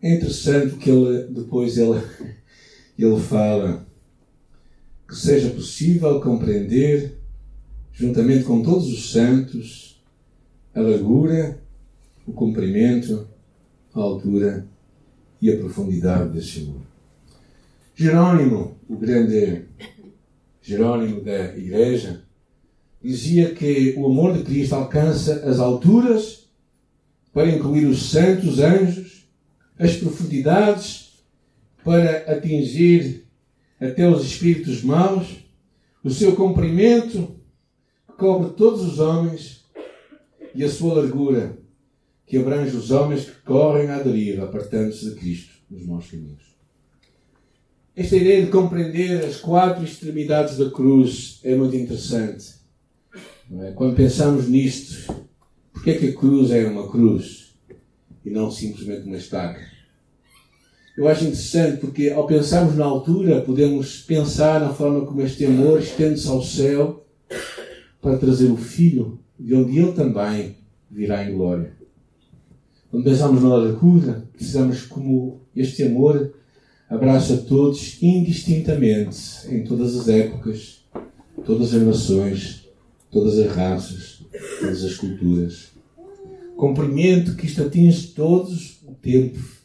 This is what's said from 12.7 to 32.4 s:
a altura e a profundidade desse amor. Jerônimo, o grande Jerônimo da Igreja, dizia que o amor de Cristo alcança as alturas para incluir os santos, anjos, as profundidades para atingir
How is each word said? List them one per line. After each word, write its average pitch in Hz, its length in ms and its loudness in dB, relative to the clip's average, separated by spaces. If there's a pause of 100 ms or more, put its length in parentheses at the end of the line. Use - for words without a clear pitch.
a 110 60 -6
altura 101 680 -2 (760)
e - 100 4
a - 60 2
profundidade 87 720 -2
desse 80 300 -10
amor. 71 200 -12 (1120)
Jerônimo, 160 840 2 (120)
o 113 60 -8
grande 107 680 0 (960)
Jerônimo 110 600 -2
da 98 340 -6
Igreja, 98 680 -2 (760)
dizia 147 520 2
que 135 440 2
o 139 80 -2
amor 165 320 2
de - 60 -4
Cristo 135 300 -2
alcança 151 720 -2
as 127 120 0
alturas 214 880 2 (840)
para 160 180 2
incluir 147 360 0
os 127 240 0
santos, 170 500 2
anjos, 180 680 2 (500)
as 170 200 2
profundidades 170 1300 -2 (600)
para 165 360 2 (120)
atingir 151 920 2 (540)